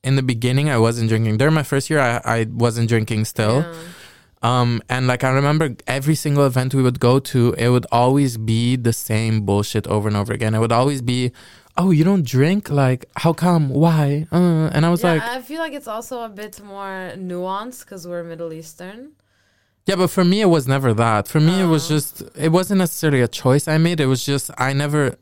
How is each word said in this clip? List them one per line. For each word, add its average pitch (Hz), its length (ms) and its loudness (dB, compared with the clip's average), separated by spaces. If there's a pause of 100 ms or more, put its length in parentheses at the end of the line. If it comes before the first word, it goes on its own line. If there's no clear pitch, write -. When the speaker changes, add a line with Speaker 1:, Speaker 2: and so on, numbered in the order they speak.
Speaker 1:
in 135 120 0
the 135 80 2
beginning, 127 460 0
I 131 80 0
wasn't 113 320 2
drinking. 110 280 0
During 147 160 2
my 151 100 0
first - 260 -4
year, 156 100 0
I, 120 240 0
I 113 260 0
wasn't 117 380 0
drinking 110 380 0
still. 120 420 0
Speaker 2:
Yeah. 165 60 -14 (720)
Speaker 1:
Um, 120 440 0
and, 127 200 -2
like, 123 180 0
I 131 60 2
remember 143 440 0 (120)
every 139 280 0
single 143 300 2
event 127 280 0
we 135 80 2
would 123 180 0
go 127 200 4
to, 120 380 2
it 117 120 0
would 123 220 2
always 123 460 2
be 113 400 0
the 117 160 0
same 110 480 0
bullshit 101 460 0
over 104 200 -2
and 104 80 0
over 101 160 -2
again. 110 240 -2
It 110 40 2
would 113 120 0
always 131 300 2
be, 123 300 -2 (440)
"Oh, 180 160 2
you 156 120 4
don't 185 200 2
drink? 147 460 0
Like, 131 480 0
how 165 160 0
come? 165 360 2
Why?" 151 600 2
Uh, 165 420 2
and 156 120 2
I 170 40 2
was 175 140 0
Speaker 2:
Yeah, 175 100 2
Speaker 1:
like, 156 100 0
Speaker 2:
I 247 180 -6
feel 294 180 -10
like 320 140 -6
it's 285 140 -12
also 233 340 -10
a 226 80 -12
bit 208 340 -16
more 196 540 -12
nuanced 190 680 -10
'cause 180 200 -18
we're 175 160 -10
Middle 165 300 -12
Eastern. 175 460 -18 (880)
Speaker 1:
Yeah, 190 80 0
but 180 160 0
for 190 120 0
me, 190 180 4
it 196 160 4
was 127 100 -2
never 135 260 2
that. 110 340 0
For 156 120 0
me, 170 220 4
it 185 40 2 (100)
was 147 100 -2
Speaker 2:
Oh. 156 100 0
Speaker 1:
just, - 280 -4 (120)
it 165 160 0
wasn't 185 340 2
necessarily 143 360 0
a 117 60 2
choice 139 400 0
I 156 120 0
made. 165 200 2
It 135 160 2
was 123 80 -6
just, 139 340 -4
I 131 160 0
never 143 480 0